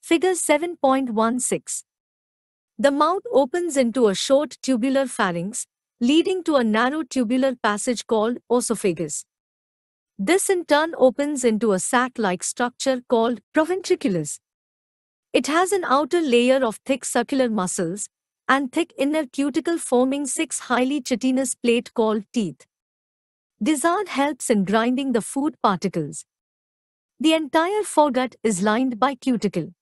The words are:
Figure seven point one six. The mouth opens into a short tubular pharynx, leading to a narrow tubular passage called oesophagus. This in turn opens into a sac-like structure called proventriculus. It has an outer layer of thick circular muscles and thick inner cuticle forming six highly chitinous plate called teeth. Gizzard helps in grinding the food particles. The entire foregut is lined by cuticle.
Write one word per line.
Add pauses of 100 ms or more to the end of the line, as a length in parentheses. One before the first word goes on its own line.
Figure
seven
point
one
six. (920)
The
mouth (100)
opens
into
a
short
tubular
pharynx, (340)
leading
to
a
narrow
tubular
passage
called (120)
oesophagus. (920)
This
in
turn
opens
into
a
sac-like
structure
called (140)
proventriculus. (920)
It
has
an
outer
layer
of
thick
circular
muscles (400)
and
thick
inner
cuticle
forming
six
highly
chitinous
plate
called
teeth. (1000)
Gizzard
helps
in
grinding
the
food
particles. (960)
The
entire
foregut
is
lined
by
cuticle.